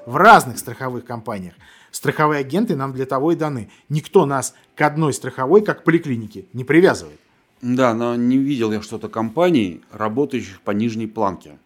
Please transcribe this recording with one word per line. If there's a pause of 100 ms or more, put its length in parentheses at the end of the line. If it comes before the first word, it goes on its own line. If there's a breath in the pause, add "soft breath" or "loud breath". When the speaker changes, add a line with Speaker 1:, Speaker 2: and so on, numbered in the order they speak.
Speaker 1:
в
разных
страховых
компаниях. (380 soft breath)
Страховые
агенты
нам
для
того
и
даны. (220 soft breath)
Никто
нас (200 soft breath)
к
одной
страховой,
как
поликлинике,
не
привязывает. (400)
Speaker 2:
Да,
но
не
видел
я
что-то
компаний, (100)
работающих
по
нижней
планке.